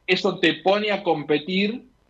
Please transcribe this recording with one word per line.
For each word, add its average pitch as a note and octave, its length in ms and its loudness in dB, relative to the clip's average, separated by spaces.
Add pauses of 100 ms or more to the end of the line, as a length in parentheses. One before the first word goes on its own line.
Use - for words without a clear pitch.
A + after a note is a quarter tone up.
eso F#3 320 0
te D#3+ 140 2
pone G#3 380 0
a G3 120 -2
competir F3+ 800 -2 (260)